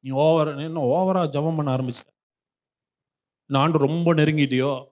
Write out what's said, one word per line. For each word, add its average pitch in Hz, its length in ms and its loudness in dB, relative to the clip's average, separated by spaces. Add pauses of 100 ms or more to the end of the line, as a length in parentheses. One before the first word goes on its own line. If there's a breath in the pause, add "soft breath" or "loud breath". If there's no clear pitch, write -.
நீ 131 100 -12
ஓவர், 151 480 2
என்ன 160 220 -8
ஓவரா 175 480 0
ஜெபம் 151 280 -2
பண்ண 143 200 -2
ஆரம்பிச்ச? 127 240 -6 (1500)
நான் 139 160 0
ஆண்டு 160 160 2
ரொம்ப 165 360 2
நெருங்கிட்டியோ? 139 760 0